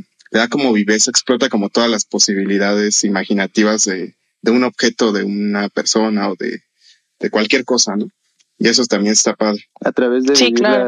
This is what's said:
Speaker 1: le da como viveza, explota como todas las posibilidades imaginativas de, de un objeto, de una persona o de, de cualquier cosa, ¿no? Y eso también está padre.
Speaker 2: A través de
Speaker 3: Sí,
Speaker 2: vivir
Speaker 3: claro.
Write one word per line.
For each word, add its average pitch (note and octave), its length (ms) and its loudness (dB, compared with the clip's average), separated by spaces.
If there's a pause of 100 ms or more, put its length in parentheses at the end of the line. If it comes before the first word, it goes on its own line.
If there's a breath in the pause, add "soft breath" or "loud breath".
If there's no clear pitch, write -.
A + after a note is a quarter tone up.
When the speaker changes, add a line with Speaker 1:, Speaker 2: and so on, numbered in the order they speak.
(320)
Speaker 1:
le A2+ 80 0
da A#2 80 2
como C3+ 240 0
viveza, G#2+ 400 2
explota B2+ 380 0
como G#2 200 -2
todas A#2 200 2
las A2 160 -2
posibilidades G2+ 1000 0
imaginativas G2+ 800 0
de, F#2 320 -4 (260)
de A2+ 100 2
un B2+ 120 4
objeto, A#2 480 0
de G2+ 120 0
una G#2 460 -2
persona G#2+ 600 -2
o F#2+ 60 -6
de, - 260 -8 (580 soft breath)
de - 100 -2
cualquier C3+ 360 0
cosa, A#2 300 -2
¿no? G#2+ 120 -2 (500)
Y G#2+ 120 2
eso A#2+ 160 2
también G#2 280 0
está G#2+ 220 0
padre. G#2+ 300 -2 (180)
Speaker 2:
A C3 80 0
través B2+ 320 0
de C#3 120 2
Speaker 3:
Sí, C3+ 100 4
Speaker 2:
vivir A#2+ 140 2
Speaker 3:
claro. B2+ 280 2